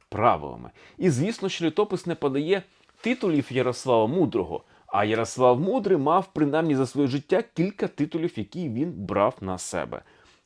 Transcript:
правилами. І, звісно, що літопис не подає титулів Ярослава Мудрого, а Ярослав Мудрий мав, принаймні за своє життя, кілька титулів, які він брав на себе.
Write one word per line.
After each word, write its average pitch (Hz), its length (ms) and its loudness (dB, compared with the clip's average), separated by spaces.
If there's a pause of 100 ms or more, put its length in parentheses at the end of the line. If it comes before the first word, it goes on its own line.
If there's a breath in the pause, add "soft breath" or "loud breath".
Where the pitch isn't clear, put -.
правилами. 73 640 0 (260 loud breath)
І, 185 120 2
звісно, 185 400 0
що 170 160 -4
літопис 190 400 -2
не 170 100 -4
подає 151 480 0 (380 soft breath)
титулів 202 480 0
Ярослава 123 580 2
Мудрого, 113 560 0 (240 soft breath)
а 101 180 0
Ярослав 120 540 2
Мудрий 190 380 2
мав, 160 360 2
принаймні 156 420 2
за 131 120 2
своє 139 200 0
життя, 143 360 0 (100)
кілька 185 340 -2
титулів, 160 480 -4
які 147 340 -8
він 139 220 -4
брав 101 500 0
на 95 160 -4
себе. 67 440 -6 (440 soft breath)